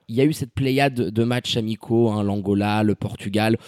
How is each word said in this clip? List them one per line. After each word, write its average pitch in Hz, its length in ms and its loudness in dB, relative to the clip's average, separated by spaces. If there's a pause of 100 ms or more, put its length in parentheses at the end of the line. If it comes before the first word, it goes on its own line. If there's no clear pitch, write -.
y 113 120 0
a 139 40 6
eu 160 100 2
cette - 180 -10
pléiade 135 420 0
de 117 300 0
matchs 123 320 -2
amicaux, 113 540 0
hein, 104 120 0
l'Angola, 101 600 0
le 104 120 2
Portugal, 104 640 -2 (120)